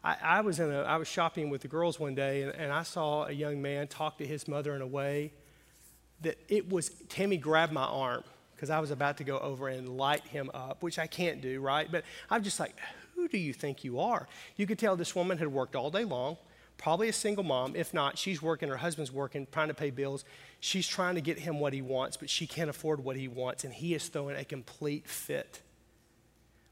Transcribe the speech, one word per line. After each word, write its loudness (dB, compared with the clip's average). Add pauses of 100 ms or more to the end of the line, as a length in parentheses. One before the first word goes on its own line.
I, 4
I 6
was 2
in 2
a, 2
I 2
was -4
shopping 2
with -4
the -10
girls 0
one -2
day, 2
and, -2
and -4
I 2
saw 0
a -4
young -2
man -2
talk -4
to -4
his -6
mother -2
in -4
a -4
way 0 (880)
that 0 (140)
it 4
was, 0 (180)
Tammy 2
grabbed 6
my 2
arm 0 (360)
'cause -4
I 4
was -2
about 0
to -6
go 0
over -4
and -6
light 2
him -6
up, -8
which -2
I 0
can't 0
do, -2
right? 2
But 0 (260)
I'm 4
just -2
like, -2 (380)
"Who 0
do 0
you 0
think -4
you -2
are?" 2 (300)
You 2
could 0
tell 6
this -2
woman 2
had 0
worked 0
all 0
day 2
long, 0 (400)
probably 4
a 0
single 2
mom. 2
If -2
not, 4
she's -2
working, 0
her -2
husband's -2
working, -4
trying 2
to -2
pay -2
bills. -2 (340)
She's 0
trying 2
to 0
get 0
him -2
what 2
he -2
wants, 0
but -10
she 0
can't 0
afford 0
what -2
he -4
wants, -2
and -8
he 0
is -4
throwing -4
a -4
complete -6
fit, -6 (1080)